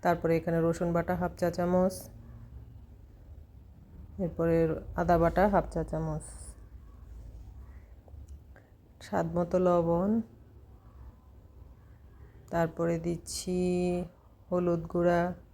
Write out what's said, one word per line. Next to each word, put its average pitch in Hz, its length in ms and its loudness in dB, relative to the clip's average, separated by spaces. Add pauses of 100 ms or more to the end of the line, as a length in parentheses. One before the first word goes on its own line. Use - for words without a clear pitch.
তারপরে 175 360 2
এখানে 165 240 0
রসুন 165 320 2
বাটা 170 240 0
হাফ 175 200 -2
চা 180 140 0
চামচ, 180 440 2 (2250)
এরপরে 165 380 2 (400)
আদা 175 220 4
বাটা 170 300 4
হাফ 190 200 4
চা 165 160 -4
চামচ, 160 400 -4 (2750)
স্বাদ 175 340 0
মতো 175 240 0
লবণ, 175 520 4 (2500)
তারপরে 170 480 0
দিচ্ছি 170 600 -4 (880)
হলুদ 175 440 0
গুঁড়া 175 320 4 (320)